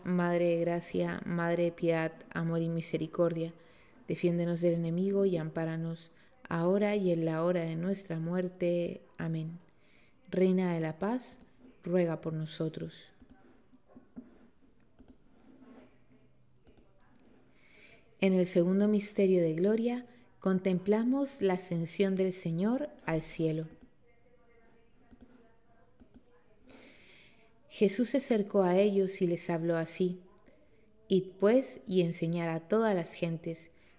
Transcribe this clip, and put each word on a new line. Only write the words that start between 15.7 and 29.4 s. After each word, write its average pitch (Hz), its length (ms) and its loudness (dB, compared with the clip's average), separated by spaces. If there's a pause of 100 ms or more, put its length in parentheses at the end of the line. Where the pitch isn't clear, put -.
En 190 140 4
el 180 120 4
segundo 185 400 2
misterio 202 540 2
de 165 140 2
gloria, 226 500 0 (360)
contemplamos 202 1000 0
la 190 120 2
ascensión 180 600 -2
del 185 180 0
Señor 196 580 -2 (160)
al 160 160 0
cielo. 160 440 -2 (4000)
Jesús 220 420 2
se 285 80 2
acercó 208 440 2
a 180 160 4
ellos 196 420 2
y 185 60 4
les 170 240 -2